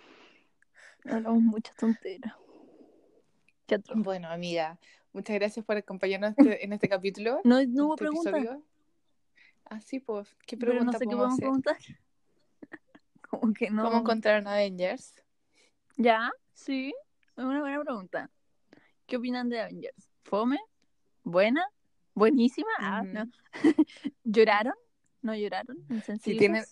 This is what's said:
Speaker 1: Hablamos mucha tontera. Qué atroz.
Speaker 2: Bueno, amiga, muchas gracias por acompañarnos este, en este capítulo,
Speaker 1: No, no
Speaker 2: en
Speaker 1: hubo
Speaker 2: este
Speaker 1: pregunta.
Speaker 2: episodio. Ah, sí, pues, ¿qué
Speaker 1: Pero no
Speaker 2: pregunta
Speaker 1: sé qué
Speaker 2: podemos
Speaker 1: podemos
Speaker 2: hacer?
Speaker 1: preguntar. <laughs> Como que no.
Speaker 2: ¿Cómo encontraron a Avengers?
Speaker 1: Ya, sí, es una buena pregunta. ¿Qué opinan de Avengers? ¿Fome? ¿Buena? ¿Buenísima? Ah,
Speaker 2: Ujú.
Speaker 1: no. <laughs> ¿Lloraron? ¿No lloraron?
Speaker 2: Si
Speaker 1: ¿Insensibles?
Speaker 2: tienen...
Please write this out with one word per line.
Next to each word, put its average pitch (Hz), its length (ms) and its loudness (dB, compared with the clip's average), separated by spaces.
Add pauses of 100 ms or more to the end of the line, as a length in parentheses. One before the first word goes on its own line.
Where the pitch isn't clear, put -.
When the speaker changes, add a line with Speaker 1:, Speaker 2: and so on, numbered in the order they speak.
(1040)
Speaker 1:
Hablamos 226 400 2
mucha 226 320 2
tontera. 220 640 -2 (1300)
Qué 214 80 2
atroz. 208 260 -4
Speaker 2:
Bueno, 185 280 -6
amiga, 170 500 -4 (320)
muchas 208 240 -6
gracias 214 300 -2
por 214 100 -2
acompañarnos 196 640 -4
este, 254 260 6
en 202 80 -6
este 208 160 -2
capítulo, 196 560 -2
Speaker 1:
No, 247 120 8
no 262 40 6
Speaker 2:
en 262 220 0
Speaker 1:
hubo 302 140 2
Speaker 2:
este 311 100 -6
Speaker 1:
pregunta. 302 240 -4
Speaker 2:
episodio. 285 340 -4 (1040)
Ah, 220 160 -14
sí, - 180 -8
pues, 208 340 -8 (140)
¿qué - 100 -10
Speaker 1:
Pero 233 160 2
no 247 60 2 (120)
Speaker 2:
pregunta 226 80 -2
Speaker 1:
sé 247 60 0
qué 208 100 -2
Speaker 2:
podemos 254 240 2
Speaker 1:
podemos 269 280 0
Speaker 2:
hacer? 302 80 2
Speaker 1:
preguntar. - 240 -20 (600)
<laughs> - 200 -20 (480)
Como 220 240 0
que 196 160 -4
no. 214 140 -2
Speaker 2:
¿Cómo 226 160 2
encontraron 214 480 2
a 202 60 -4
Avengers? 196 600 -2 (840)
Speaker 1:
Ya, 233 340 4 (220)
sí, 269 380 -6 (460)
es 240 60 -8
una 269 160 -2
buena 285 240 -4
pregunta. 202 480 -6 (720)
¿Qué 247 120 -4
opinan 247 320 -4
de 240 100 -4
Avengers? 180 500 -10 (140)
¿Fome? 233 340 0 (680)
¿Buena? 214 400 2 (520)
¿Buenísima? 240 540 4 (100)
Ah, 175 240 -4
Speaker 2:
Ujú. 190 100 -10
Speaker 1:
no. 220 180 -8 (220)
<laughs> - 600 0 (100)
¿Lloraron? 220 500 4 (480)
¿No 220 140 -4
lloraron? 208 420 -6 (100)
Speaker 2:
Si 262 60 -6
Speaker 1:
¿Insensibles? 220 460 -4
Speaker 2:
tienen... 214 320 4